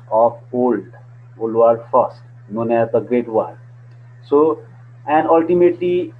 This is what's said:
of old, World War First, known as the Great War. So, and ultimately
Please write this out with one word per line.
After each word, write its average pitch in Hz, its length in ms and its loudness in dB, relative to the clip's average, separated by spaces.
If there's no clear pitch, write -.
of 117 280 2
old, 123 320 -2
World 113 180 -6
War 117 340 2
First, - 320 0
known 113 220 -6
as 117 200 0
the 117 80 2
Great 117 300 -4
War. 110 280 -4
So, 151 320 2
and 156 180 0
ultimately 175 960 0